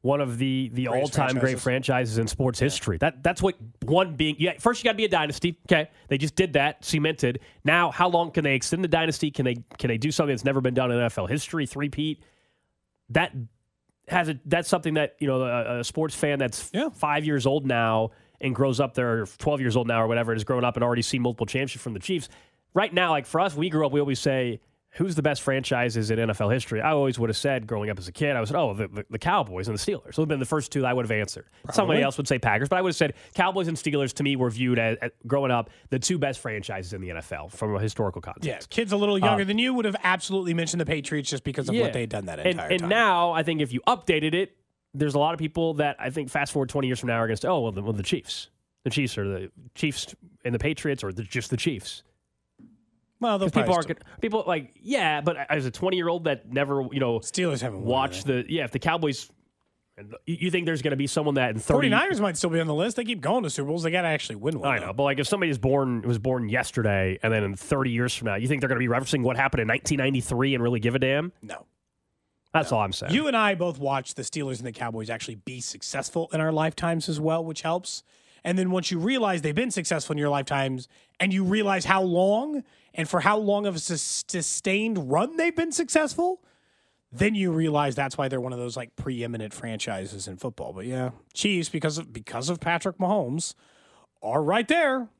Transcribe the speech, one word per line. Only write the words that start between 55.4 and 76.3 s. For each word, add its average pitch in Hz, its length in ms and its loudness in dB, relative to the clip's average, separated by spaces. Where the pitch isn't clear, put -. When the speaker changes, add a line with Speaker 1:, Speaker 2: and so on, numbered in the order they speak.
Speaker 1:
as 143 160 0
a 120 40 -2
twenty-year-old 175 520 0
that 123 280 -2
never, 139 400 0
you 135 80 -2
know, 120 200 2
Speaker 2:
Steelers 156 420 -2
haven't 107 200 -6
won 104 80 -2
Speaker 1:
watched 135 380 0
Speaker 2:
anything. 123 200 0
Speaker 1:
the, 151 60 -4
yeah, 160 100 0
if 120 80 -6
the - 80 -4
Cowboys, 160 500 -2
you, 170 140 -4
you 180 120 0
think 175 140 0
there's 160 160 0
gonna 143 140 0
be 139 100 0
someone 147 300 0
that 127 160 4
in 110 80 -4
thirty - 160 4
Speaker 2:
Forty-niners 277 440 4
might 190 180 0
still 175 120 0
be 165 100 2
on 165 60 0
the 151 80 0
list. 190 220 0
They 240 80 -2
keep 214 180 -4
going 202 220 2
to 151 80 -4
Super 139 160 -4
Bowls. 165 160 -2
They 160 80 0
gotta 175 160 0
actually 147 300 -2
win 135 220 -2
one, 135 120 -2
Speaker 1:
I 117 80 0
Speaker 2:
though. 90 80 -6
Speaker 1:
know, 95 60 -6
but, 135 100 0
like, 139 160 2
if 143 80 0
somebody 185 240 2
is 127 80 -2
born, 131 440 2
was 120 140 0
born 123 320 -2
yesterday, 104 720 2
and 110 100 2
then 110 120 2
in 98 120 -2
thirty 135 360 0
years 120 240 0
from 120 120 -8
now, 101 80 0
you 113 120 -2
think 139 140 0
they're 131 80 0
gonna 123 100 0
be 123 80 2
referencing 131 340 0
what 120 160 2
happened 135 240 2
in 110 60 0
nineteen 135 300 0
ninety-three 131 580 0
and 120 80 0
really 120 160 2
give 117 160 2
a 131 40 0
damn? 143 340 0
Speaker 2:
No. - 240 -16
Speaker 1:
That's 160 180 2
Speaker 2:
No. 120 60 4
Speaker 1:
all 104 60 2
I'm 98 100 -2
saying. - 200 -4
Speaker 2:
You 294 140 2
and 254 80 2
I 208 200 4
both 170 220 -2
watched 135 380 -4
the 135 60 -8
Steelers 135 360 -6
and 123 80 -12
the 120 60 -8
Cowboys 113 380 -8
actually 113 260 -8
be 127 240 -14
successful - 720 -6